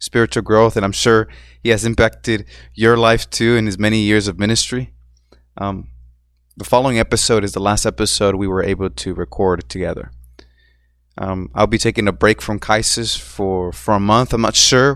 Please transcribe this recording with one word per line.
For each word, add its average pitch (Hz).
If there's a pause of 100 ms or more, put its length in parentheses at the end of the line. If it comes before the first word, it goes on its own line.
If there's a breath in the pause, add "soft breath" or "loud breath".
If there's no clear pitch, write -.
spiritual 117
growth, 107
and 104
I'm 98
sure 110 (340 loud breath)
he 117
has 110
impacted 113 (280 loud breath)
your 113
life 113
too 117
in 110
his 95
many 107
years 104
of 92
ministry. 117 (640 soft breath)
Um, - (640)
the 101
following 123
episode 113
is 101
the 95
last 101
episode 101
we 95
were 92
able 95
to -
record 87
together. 85 (1120 soft breath)
Um, 95
I'll 104
be 107
taking 113
a 98
break 107
from 107
Kaisis 113
for, 92
for -
a 101
month. 107
I'm 117
not 110
sure 135